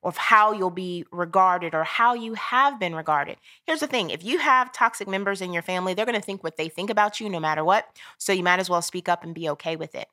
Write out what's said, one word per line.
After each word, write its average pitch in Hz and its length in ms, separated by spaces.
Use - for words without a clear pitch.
of 175 140
how 214 340
you'll 190 180
be 175 440
regarded 175 600
or 160 120
how 233 280
you 226 200
have 262 440
been 180 160
regarded? 156 440
Here's 311 140
the 302 80
thing. 220 220
If 160 120
you 247 180
have 254 340
toxic 233 340
members 196 340
in 180 120
your 170 80
family, 185 320
they're 208 120
gonna 233 140
think 196 240
what 160 140
they 160 100
think 180 220
about 208 320
you 214 80
no 175 100
matter 156 240
what. 190 240
So - 160
you 185 100
might 180 160
as 185 100
well 175 120
speak 175 260
up 175 160
and 165 100
be 165 180
okay 160 260
with 160 180
it. - 180